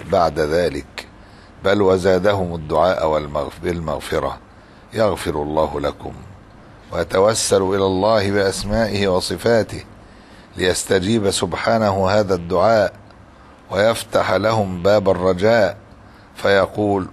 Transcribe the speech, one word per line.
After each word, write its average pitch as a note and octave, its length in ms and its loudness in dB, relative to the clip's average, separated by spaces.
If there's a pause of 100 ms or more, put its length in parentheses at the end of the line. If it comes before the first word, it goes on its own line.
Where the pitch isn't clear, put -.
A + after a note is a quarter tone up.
(120)
بعد E2 280 2
ذلك، D2+ 680 -2 (560)
بل G2+ 180 2
وزادهم F#2 760 2
الدعاء D#2+ 520 0
والمغف-، D2 560 -4
بالمغفرة: D#2+ 720 -4 (560)
"يغفر E2+ 500 -2
الله D2+ 360 -2
لكم"، - 340 -8 (800)
ويتوسل F#2+ 720 0
إلى G2 240 0
الله G2 460 2
بأسمائه G2+ 760 0
وصفاته F#2+ 760 0 (720)
ليستجيب F#2+ 720 0
سبحانه G2 800 0
هذا G2 260 2
الدعاء F#2 580 2 (800)
ويفتح G2+ 600 0
لهم F#2+ 520 0
باب G2 260 4
الرجاء، F#2 680 2 (580)
فيقول: G2 760 0